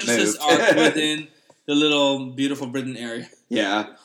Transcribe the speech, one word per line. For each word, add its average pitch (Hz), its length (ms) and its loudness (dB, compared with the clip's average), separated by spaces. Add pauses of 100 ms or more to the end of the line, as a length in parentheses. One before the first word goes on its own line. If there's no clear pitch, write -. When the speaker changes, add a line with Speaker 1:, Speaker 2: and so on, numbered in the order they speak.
Speaker 1:
entrances 147 380 0
Speaker 2:
moved. 165 220 2
<laughs> - 0 -
Speaker 1:
are 202 140 4
within 151 520 0 (400)
the 147 80 0
little 143 560 2
beautiful 139 340 -4
Britain 127 320 -6
area. 117 320 -10 (200)
Speaker 2:
Yeah. 208 440 -2 (120)